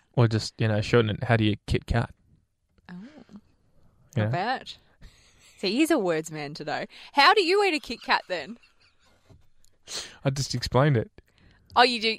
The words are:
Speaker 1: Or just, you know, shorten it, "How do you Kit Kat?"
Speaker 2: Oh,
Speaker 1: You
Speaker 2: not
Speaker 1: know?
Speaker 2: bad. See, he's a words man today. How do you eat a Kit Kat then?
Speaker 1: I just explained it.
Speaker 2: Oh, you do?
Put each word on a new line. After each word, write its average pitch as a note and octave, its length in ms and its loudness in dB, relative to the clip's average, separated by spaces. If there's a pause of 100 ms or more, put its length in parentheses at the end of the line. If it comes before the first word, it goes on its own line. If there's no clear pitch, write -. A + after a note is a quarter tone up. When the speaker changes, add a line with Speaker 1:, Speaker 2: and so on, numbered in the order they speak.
(160)
Speaker 1:
Or A#2 140 6
just, A2 280 -2
you A#2 120 -2
know, G#2 120 0
shorten A2+ 300 2
it, - 140 -6
"How A#2 100 2
do A2+ 80 2
you G#2 140 2 (100)
Kit - 180 -2
Kat?" A#2+ 240 -2 (800)
Speaker 2:
Oh, F3 60 -14
Speaker 1:
You A#3 440 -20 (760)
Speaker 2:
not G#2+ 100 0
Speaker 1:
know? G#2+ 60 -2
Speaker 2:
bad. G#3 400 -4 (840)
See, G3 180 -2
he's D#4 160 2
a D4+ 80 4
words D#3+ 320 -2
man D3+ 220 -10
today. D3 340 -8 (240)
How C#4+ 220 6
do G#4 100 4
you F#4+ 220 2
eat F4+ 100 0
a C#4+ 40 -4
Kit - 220 -12
Kat - 280 0
then? F3+ 280 -8 (1700)
Speaker 1:
I C#3 60 -2
just C3+ 260 -4
explained C3 420 2
it. - 140 -2 (640)
Speaker 2:
Oh, A#3+ 80 6
you A#3+ 180 2
do? A3 180 0